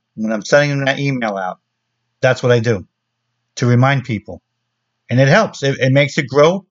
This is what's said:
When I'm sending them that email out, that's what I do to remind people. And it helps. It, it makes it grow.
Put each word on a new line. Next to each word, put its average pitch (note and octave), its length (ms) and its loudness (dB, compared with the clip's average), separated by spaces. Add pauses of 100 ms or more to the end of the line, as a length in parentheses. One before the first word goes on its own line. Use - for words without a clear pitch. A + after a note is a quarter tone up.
(160)
When A2 180 -6
I'm G#2 80 -6
sending C#3+ 300 2
them C#3 140 -4
that C3+ 140 -4
email B2 380 -4
out, F#2 220 -8 (600)
that's B2+ 240 0
what B2 80 2
I A#2+ 80 4
do A2 260 -4 (720)
to B2 100 -4
remind B2+ 380 2
people. F#2 380 -10 (680)
And B2 120 2
it C3+ 80 4
helps. G3 340 0
It, C#3 160 -2
it C3 140 0
makes C#3+ 240 0
it C#3+ 100 -4
grow. D#3 440 2